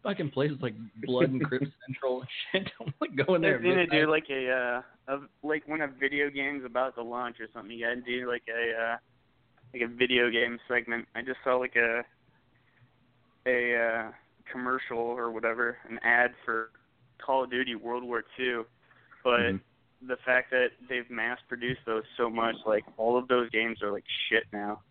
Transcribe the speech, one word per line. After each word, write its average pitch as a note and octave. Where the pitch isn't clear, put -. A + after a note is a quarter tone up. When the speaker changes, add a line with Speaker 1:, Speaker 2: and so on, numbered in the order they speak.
Speaker 1:
Fucking F#3
places C#3
like A#2+
Blood B2+
and C3
Crips C3+
Speaker 2:
<laughs> -
Speaker 1:
Central C3
and B2+
shit. -
<laughs> -
I'm, D#3+
like, D4+
going F3+
there B2+
Speaker 3:
They're -
gonna -
Speaker 1:
midnight. D#3
Speaker 3:
do, D#3
like, D#3
a, B2+
uh, C3+
a, C#3+
like, D3+
when D#3
a D3
video C#3
game's C#3
about B2+
to A#2+
launch A#2+
or A2
something, A#2
you A#2
gotta B2
do, B2
like, A#2+
a, A2+
uh, A#2
like, A#2+
a A#2+
video B2
game A#2
segment. A#2
I A#2
just B2+
saw, B2+
like, B2+
a, A#2
a, A#2+
uh, A2+
commercial B2+
or A#2
whatever, A2+
an A2+
ad A#2+
for A2+
Call C3
of B2+
Duty B2
World A#2
War A#2+
Two, B2
but A#2+
Speaker 2:
Mm-hmm. -
Speaker 3:
the B2+
fact B2+
that B2+
they've B2
mass-produced A#2+
those A2
so A#2+
much, A2+
like, G#2+
all A#2
of B2+
those B2
games A2
are, G#2
like, G2+
shit A2
now. G#2